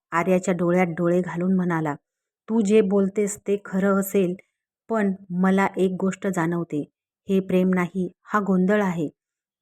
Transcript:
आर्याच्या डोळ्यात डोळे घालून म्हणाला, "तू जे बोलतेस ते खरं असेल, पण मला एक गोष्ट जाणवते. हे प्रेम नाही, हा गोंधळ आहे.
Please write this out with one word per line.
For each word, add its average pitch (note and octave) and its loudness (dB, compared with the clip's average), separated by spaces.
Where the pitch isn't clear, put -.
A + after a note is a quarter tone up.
आर्याच्या F3+ 2
डोळ्यात F3 2
डोळे F3 0
घालून F3+ -2
म्हणाला, E3 -2
"तू A3+ 2
जे G#3+ 4
बोलतेस G3 0
ते G3+ -4
खरं G3 0
असेल, F#3+ 0
पण G#3 0
मला F#3+ 2
एक F#3+ 0
गोष्ट F#3+ -4
जाणवते. E3+ -4
हे G3 2
प्रेम F#3 0
नाही, F3+ -4
हा - -2
गोंधळ G3 2
आहे. E3+ -4